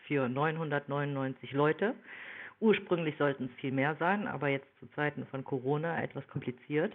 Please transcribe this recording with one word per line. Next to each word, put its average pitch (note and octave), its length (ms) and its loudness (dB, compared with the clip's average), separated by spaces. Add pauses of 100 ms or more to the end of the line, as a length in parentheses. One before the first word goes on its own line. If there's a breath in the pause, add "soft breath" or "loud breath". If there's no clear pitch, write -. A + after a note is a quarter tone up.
für C3+ 200 2
neunhundertneunundneunzig C#3+ 1200 -2
Leute. D#3 420 4 (640 loud breath)
Ursprünglich F3+ 580 4
sollten C#3 280 2
es - 160 -10
viel C3+ 100 -4
mehr C3+ 300 2
sein, F#3+ 260 2
aber C#3+ 220 -2
jetzt C#3 180 0 (140)
zu C3+ 160 -18
Zeiten D3 300 -2
von C3+ 180 -6
Corona D3 580 -2
etwas - 240 -8
kompliziert. D3 680 -2